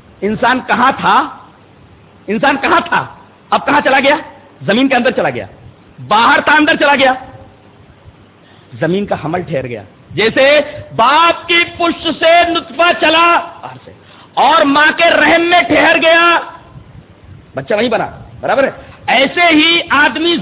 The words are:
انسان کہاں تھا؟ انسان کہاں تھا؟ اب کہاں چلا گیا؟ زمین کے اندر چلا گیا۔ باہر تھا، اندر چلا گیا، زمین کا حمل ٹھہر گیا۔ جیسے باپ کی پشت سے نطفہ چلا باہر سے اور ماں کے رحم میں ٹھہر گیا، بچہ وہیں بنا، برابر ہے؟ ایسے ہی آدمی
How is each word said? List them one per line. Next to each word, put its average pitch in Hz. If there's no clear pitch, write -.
انسان 247
کہاں 240
تھا؟ 214
انسان 269
کہاں 339
تھا؟ 156
اب -
کہاں 285
چلا 269
گیا؟ 277
زمین 214
کے 262
اندر 233
چلا 160
گیا۔ 113
باہر 233
تھا، 302
اندر 302
چلا 285
گیا، 262
زمین 180
کا 196
حمل 170
ٹھہر 143
گیا۔ 117
جیسے 269
باپ 311
کی 339
پشت 339
سے 339
نطفہ 330
چلا 330
باہر 123
سے -
اور 302
ماں 294
کے 339
رحم 311
میں 349
ٹھہر 320
گیا، 339
بچہ 139
وہیں 220
بنا، 196
برابر 208
ہے؟ 214
ایسے 302
ہی 330
آدمی 302